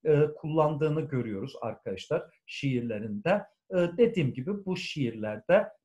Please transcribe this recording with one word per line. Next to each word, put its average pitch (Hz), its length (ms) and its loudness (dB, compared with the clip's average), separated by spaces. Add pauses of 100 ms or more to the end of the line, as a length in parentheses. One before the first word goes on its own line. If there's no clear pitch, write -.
e, 151 220 6 (100)
kullandığını 156 640 0
görüyoruz 123 600 -4
arkadaşlar 110 600 -4 (240)
şiirlerinde. 120 1000 -2 (240)
E, 190 60 -2
dediğim 175 580 2
gibi 196 300 -6
bu 185 120 -2
şiirlerde 113 920 0 (160)